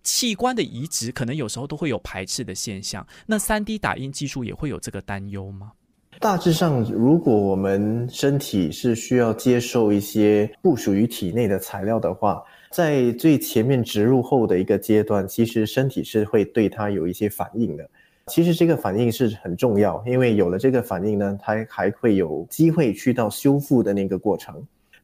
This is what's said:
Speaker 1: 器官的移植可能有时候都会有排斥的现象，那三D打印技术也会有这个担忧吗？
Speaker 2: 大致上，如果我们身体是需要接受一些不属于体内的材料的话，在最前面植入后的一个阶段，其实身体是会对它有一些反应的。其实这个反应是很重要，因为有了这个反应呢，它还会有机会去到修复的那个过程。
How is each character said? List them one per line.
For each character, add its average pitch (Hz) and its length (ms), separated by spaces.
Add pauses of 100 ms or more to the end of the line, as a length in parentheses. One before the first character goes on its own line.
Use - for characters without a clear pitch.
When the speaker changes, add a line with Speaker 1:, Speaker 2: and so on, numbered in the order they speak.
Speaker 1:
器 - 320
官 247 220
的 202 80
移 123 240
植 113 240
可 - 120
能 120 120
有 135 120
时 - 120
候 143 80
都 151 100
会 165 100
有 110 120
排 95 260
斥 - 180
的 92 120
现 98 260
象， - 240 (220)
那 220 100
三 214 260
D 220 140
打 - 180
印 135 160
技 143 140
术 131 180
也 104 80
会 147 180
有 92 100
这 - 100
个 101 100
担 98 300
忧 98 220
吗？ 98 200 (480)
Speaker 2:
大 208 160
致 170 160
上， 156 300 (100)
如 120 240
果 147 200
我 98 200
们 104 540
身 139 300
体 92 320
是 117 240
需 123 220
要 117 160
接 120 260
受 117 340
一 101 60
些 104 520 (120)
不 165 120
属 101 200
于 107 100
体 98 260
内 113 160
的 95 120
材 98 240
料 110 160
的 87 120
话， - 320 (280)
在 143 400
最 143 260
前 - 260
面 127 200
植 107 200
入 127 160
后 117 280
的 92 100
一 92 60
个 104 120
阶 107 280
段， 101 240
其 117 180
实 113 220
身 135 200
体 131 160
是 107 220
会 104 180
对 104 240
它 104 220
有 87 180
一 90 60
些 104 160
反 - 240
应 98 240
的。 - 100 (400)
其 - 140
实 170 120
这 165 120
个 160 120
反 98 200
应 120 140
是 120 160 (160)
很 87 120
重 110 220
要， 101 300
因 127 100
为 120 180
有 92 140
了 92 80
这 131 140
个 123 100
反 95 240
应 107 140
呢， 101 220
它 110 120 (160)
还 101 220
会 110 240
有 80 340
机 160 220
会 147 220
去 120 200
到 117 160
修 143 300
复 131 240
的 101 100
那 98 140
个 92 100
过 95 200
程。 - 280 (380)